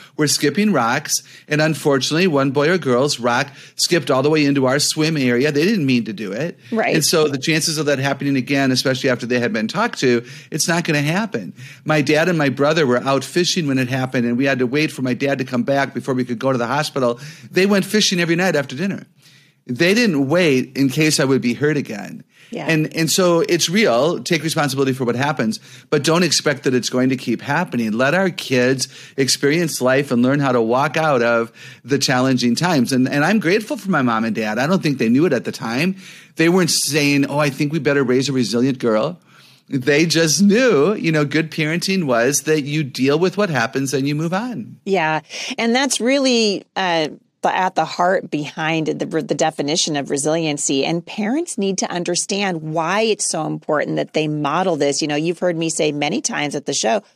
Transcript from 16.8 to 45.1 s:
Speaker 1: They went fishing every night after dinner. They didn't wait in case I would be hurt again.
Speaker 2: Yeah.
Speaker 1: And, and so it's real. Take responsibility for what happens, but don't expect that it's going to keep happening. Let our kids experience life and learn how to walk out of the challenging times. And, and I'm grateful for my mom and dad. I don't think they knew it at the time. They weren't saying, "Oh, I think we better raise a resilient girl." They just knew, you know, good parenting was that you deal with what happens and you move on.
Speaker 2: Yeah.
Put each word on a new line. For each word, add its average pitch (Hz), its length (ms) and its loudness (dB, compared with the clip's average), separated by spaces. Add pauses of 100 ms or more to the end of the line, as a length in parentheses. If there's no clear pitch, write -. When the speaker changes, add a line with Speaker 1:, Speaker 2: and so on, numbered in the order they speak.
Speaker 1:
They 185 160 2
went 196 180 2
fishing 196 340 0
every 170 160 2
night 175 200 2
after 139 200 -2
dinner. 170 300 -6 (640)
They 170 260 2
didn't 170 360 2
wait 151 460 2
in 139 140 2
case 151 300 2
I 147 60 2
would 131 180 2
be 120 100 0
hurt 147 240 0
again. - 460 -8 (260)
Speaker 2:
Yeah. - 180 -10
Speaker 1:
And, 156 260 0
and 160 160 0
so 175 380 4
it's 160 220 0
real. 165 520 2
Take 160 220 -2
responsibility 139 480 0
for 127 140 -4
what 117 100 0
happens, 127 460 -2 (280)
but 151 140 0
don't 208 200 2
expect 143 400 -2
that 135 100 0
it's 123 160 -2
going 127 180 0
to 131 80 0
keep 117 260 -4
happening. 135 520 -2
Let 131 200 0
our 185 160 0
kids 127 600 0 (260)
experience 143 640 0
life 131 320 2
and 120 100 4
learn 139 200 2
how 139 100 2
to 123 100 2
walk 127 360 0
out 151 240 2
of 117 320 2 (320)
the 135 120 0
challenging 127 580 2
times. 143 360 0
And, 127 160 2
and 143 160 0
I'm 208 160 2
grateful 220 380 0
for 196 120 -6
my 156 120 2
mom 113 240 0
and 110 100 -2
dad. 107 240 -2
I 135 80 0
don't 180 160 0
think 147 140 0
they 120 100 0
knew 131 180 4
it 180 60 2
at 117 140 0
the 110 80 -4
time. 143 420 -4 (400)
They 160 140 4
weren't 175 220 4
saying, 143 560 2
"Oh, 139 120 -2
I 147 100 2
think 147 220 -2
we 165 80 -2
better 143 240 2
raise 123 240 2
a 143 60 -2
resilient 127 460 0
girl." 113 380 0 (520)
They 143 360 2
just 165 360 2
knew, 202 540 4
you 165 180 -2
know, 151 100 2
good 151 280 -2
parenting 175 520 -2
was 127 380 2
that 156 220 0
you 147 200 -2
deal 131 340 0
with 175 200 0
what 202 120 0
happens 135 440 -2
and 135 120 -2
you 147 100 -2
move 160 180 -4
on. 190 500 -8
Speaker 2:
Yeah. 156 380 0 (360)